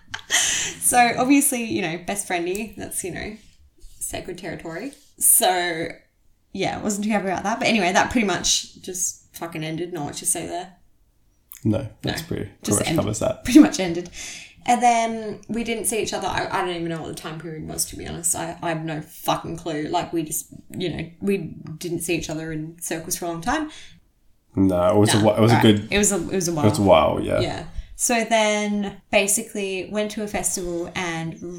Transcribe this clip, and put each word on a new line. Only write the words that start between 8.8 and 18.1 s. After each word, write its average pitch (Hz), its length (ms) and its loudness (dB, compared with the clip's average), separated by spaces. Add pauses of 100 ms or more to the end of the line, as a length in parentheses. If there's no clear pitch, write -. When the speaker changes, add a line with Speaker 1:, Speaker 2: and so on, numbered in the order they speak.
Speaker 1:
just - 540 -8
fucking 170 280 -8
ended. 160 300 -6
Not 151 120 -6
much - 140 -8
to - 60 -6
say - 220 -2
there. 339 260 -8 (880)
Speaker 2:
No, 107 240 0 (140)
that's - 200 -4
Speaker 1:
No, - 60 -10
Speaker 2:
pretty, - 180 -4
pretty - 180 -16
Speaker 1:
just 107 160 0
Speaker 2:
much - 80 -2
Speaker 1:
ended. 160 140 2
Speaker 2:
covers 107 180 0
that. - 240 -2
Speaker 1:
Pretty 247 160 10
much - 200 8
ended. 170 300 -2 (560)
And 240 180 4
then 226 640 2
we 233 160 -4
didn't 220 220 -4
see 220 160 0
each 180 120 -4
other. 190 140 -4
I, - 240 -2
I 190 140 0
don't 180 100 -2
even 170 140 -4
know 165 120 -4
what - 60 -8
the - 80 -10
time 160 240 -10
period 160 280 -10
was, - 180 -4
to - 100 -12
be - 120 -10
honest. 170 280 -2